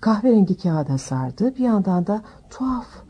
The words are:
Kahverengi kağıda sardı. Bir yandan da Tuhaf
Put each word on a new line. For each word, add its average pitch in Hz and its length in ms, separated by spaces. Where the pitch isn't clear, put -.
Kahverengi 214 560
kağıda 151 400
sardı. 131 580
Bir 254 80
yandan 190 440
da 208 140
Tuhaf 254 600